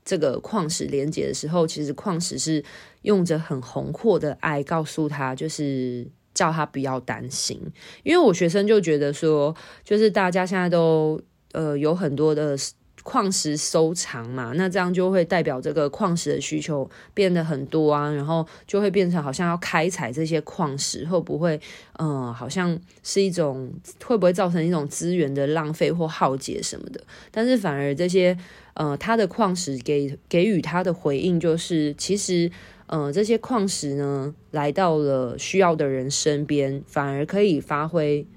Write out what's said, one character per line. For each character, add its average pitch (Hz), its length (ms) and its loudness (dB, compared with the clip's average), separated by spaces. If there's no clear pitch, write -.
这 190 140 -2
个 143 240 2
矿 180 280 -2
石 160 140 -4
连 139 260 -2
接 151 160 -2
的 135 80 -2
时 - 140 -8
候， 170 180 2
其 151 200 -4
实 143 80 -4
矿 170 260 -4
石 - 180 -4
是 156 240 0
用 196 200 4
着 160 160 0
很 147 220 -6
宏 135 320 -6
阔 196 260 2
的 147 220 -2
爱 147 200 0
告 160 220 -2
诉 156 240 -2
他， 139 260 -4
就 151 140 -6
是 127 580 -4
叫 170 180 2
他 160 140 -2
不 - 140 -8
要 131 200 -2
担 123 320 -8
心。 - 280 -6
因 - 80 0
为 349 60 6
我 262 160 8
学 175 160 2
生 202 180 2
就 214 140 6
觉 160 160 2
得 143 160 0
说， 151 420 2
就 208 120 2
是 214 140 6
大 190 180 2
家 180 160 2
现 185 140 0
在 180 100 2
都， 160 500 4
呃， 151 240 -2
有 151 180 2
很 170 180 -2
多 151 220 4
的 147 200 0
矿 208 300 0
石 151 260 -2
收 160 360 2
藏 120 360 -8
嘛， 123 260 -6
那 190 140 0
这 180 80 -2
样 180 160 0
就 180 160 2
会 185 160 4
代 170 160 2
表 143 180 -2
这 147 140 -4
个 147 160 2
矿 175 260 0
石 147 200 -2
的 143 60 -4
需 156 180 -4
求 147 280 -4
变 190 200 2
得 170 100 2
很 143 240 -4
多 156 240 2
啊， 147 200 0
然 143 120 -2
后 160 220 0
就 202 120 0
会 202 120 2
变 180 180 2
成 175 140 0
好 139 100 -4
像 175 140 -2
要 170 100 0
开 170 320 0
采 127 220 -6
这 151 120 -2
些 160 180 0
矿 139 360 -4
石， - 280 -6
会 175 160 0
不 - 180 -4
会， 160 200 0
呃， 135 380 -4
好 117 160 -10
像 175 300 0
是 - 180 -2
一 196 120 2
种， 135 420 -2
会 247 100 0
不 185 80 2
会 180 80 6
造 185 160 2
成 170 160 2
一 170 60 2
种 151 180 0
资 170 280 -2
源 143 180 0
的 139 140 0
浪 156 260 0
费 156 180 0
或 165 160 0
耗 143 300 0
竭 - 240 -8
什 - 180 -8
么 - 120 -14
的？ - 100 -12
但 220 160 0
是 254 100 4
反 190 160 -2
而 139 220 0
这 175 120 0
些， 180 300 4
呃， 147 220 -2
他 226 200 0
的 214 80 4
矿 185 300 0
石 143 240 -4
给， 143 400 -2
给 175 160 4
予 196 160 2
他 175 220 -2
的 180 100 0
回 143 240 -2
应 175 220 2
就 160 160 2
是， 151 420 0
其 196 200 -2
实， 175 340 0
呃， 147 260 -2
这 196 100 2
些 220 140 2
矿 226 280 0
石 147 300 -4
呢， 139 400 -2
来 147 180 0
到 165 280 2
了 135 400 0
需 - 220 -2
要 175 140 6
的 156 140 0
人 135 240 -2
身 147 340 0
边， 139 400 0
反 143 200 -2
而 139 200 -2
可 196 160 0
以 170 200 4
发 151 260 -2
挥 147 500 0